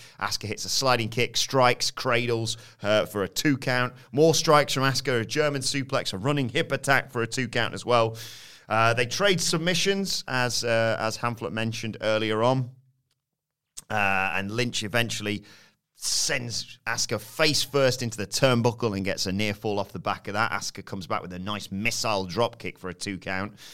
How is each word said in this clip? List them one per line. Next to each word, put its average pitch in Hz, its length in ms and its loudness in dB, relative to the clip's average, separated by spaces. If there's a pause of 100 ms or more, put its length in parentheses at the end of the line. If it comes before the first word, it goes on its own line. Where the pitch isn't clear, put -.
(200)
Asuka 104 280 -4
hits 104 180 -6
a 95 40 -8
sliding 123 380 2
kick, 117 300 -2
strikes, 127 540 4
cradles 117 680 -2 (220)
her 101 260 4
for 101 160 -2
a 92 60 0
two 139 320 0
count. 123 340 0 (180)
More 156 220 6
strikes 143 400 4
from 135 120 0
Asuka, 127 360 0
a 107 40 -2
German 143 360 0
suplex, 131 520 -2
a 98 40 -6
running 131 320 0
hip - 220 -2
attack 135 400 2
for 120 100 -2
a 113 60 0
two 123 200 -4
count 113 280 -2
as 98 100 -10
well. 113 320 2 (500)
Uh, 113 280 4
they 123 100 2
trade 185 340 2
submissions, 185 880 0
as, 123 360 0
uh, 113 360 2
as 110 200 -2
Hamflett 117 320 -4
mentioned 110 500 -4
earlier 107 400 2
on. 127 300 2 (1160)
Uh, 98 460 0
and 98 160 -4
Lynch 117 320 -2
eventually 107 600 -2 (500)
sends - 920 -4
Asuka 113 360 -2
face - 420 0
first 135 400 2
into 117 140 -6
the 101 100 -4
turnbuckle 117 680 2
and 98 120 -2
gets 92 220 -2
a 92 40 -2
near 104 220 0
fall 101 260 -4
off 98 140 -6
the 95 60 -10
back 95 280 -4
of 101 60 -6
that. 104 180 0
Asuka - 320 -6
comes 95 240 -10
back 107 140 -4
with 90 100 -12
a 90 80 -10
nice 101 320 -8
missile 101 540 -2
drop 117 340 -2
kick - 180 -10
for 92 120 -12
a 87 40 -8
two 98 240 -6
count. 95 360 -6 (200)